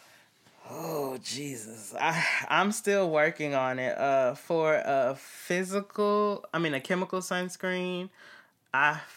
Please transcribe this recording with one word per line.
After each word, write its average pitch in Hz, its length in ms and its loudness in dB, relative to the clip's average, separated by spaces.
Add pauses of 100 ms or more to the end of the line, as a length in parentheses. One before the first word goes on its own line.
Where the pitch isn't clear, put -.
(720)
Oh, 147 540 -6
Jesus. 113 760 -10
I, 165 260 2 (240)
I'm 180 220 4
still 202 400 2
working 151 440 2
on 127 260 0
it. 127 180 -2
Uh, 135 380 4
for 160 380 2
a 135 440 2
physical, 202 1300 -2 (100)
I 165 60 0
mean, 160 140 0
a 135 60 -2
chemical 185 400 -2
sunscreen, 180 880 -4 (640)
I 147 260 2 (160)